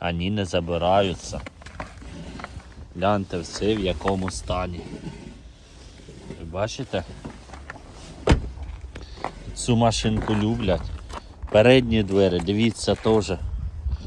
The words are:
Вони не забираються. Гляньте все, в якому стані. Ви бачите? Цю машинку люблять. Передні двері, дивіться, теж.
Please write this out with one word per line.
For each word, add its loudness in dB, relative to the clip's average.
Вони -2
не 0
забираються. 0
Гляньте 0
все, 0
в -2
якому 0
стані. -6
Ви -12
бачите? -4
Цю 2
машинку 2
люблять. 0
Передні 8
двері, 4
дивіться, 2
теж. 2